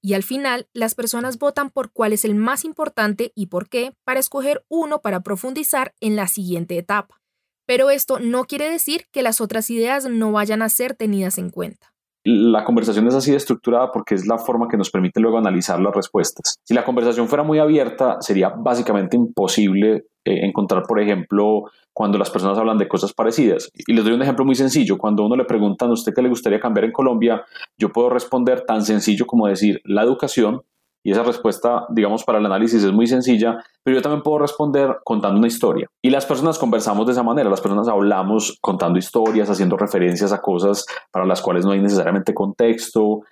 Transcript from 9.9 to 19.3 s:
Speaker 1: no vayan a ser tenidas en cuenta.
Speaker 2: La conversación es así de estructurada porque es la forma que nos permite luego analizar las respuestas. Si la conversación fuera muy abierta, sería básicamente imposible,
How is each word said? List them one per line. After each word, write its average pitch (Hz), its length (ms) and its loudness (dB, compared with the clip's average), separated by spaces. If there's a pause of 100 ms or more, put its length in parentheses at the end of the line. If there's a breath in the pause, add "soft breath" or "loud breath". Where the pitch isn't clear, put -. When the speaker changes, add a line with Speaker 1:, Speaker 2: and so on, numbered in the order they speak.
Speaker 1:
no 220 220 0
vayan 214 320 0
a 220 60 -2
ser 247 260 -2
tenidas 196 420 -2
en 180 140 -8
cuenta. - 420 -12 (320)
Speaker 2:
La 110 400 4
conversación 113 420 2
es 123 60 2
así 135 160 0
de 139 80 4
estructurada 123 540 0
porque 107 240 -4
es 92 100 -4
la 113 140 0
forma 117 280 -2
que 113 100 -2
nos 95 120 -2
permite 92 300 0
luego 113 180 2
analizar 90 420 0
las 98 160 0
respuestas. - 680 -2
Si 113 80 0
la 120 100 2
conversación 117 440 0
fuera 147 160 0
muy 156 160 2
abierta, 135 600 2
sería 95 300 2
básicamente 113 640 0
imposible, 107 920 2 (180)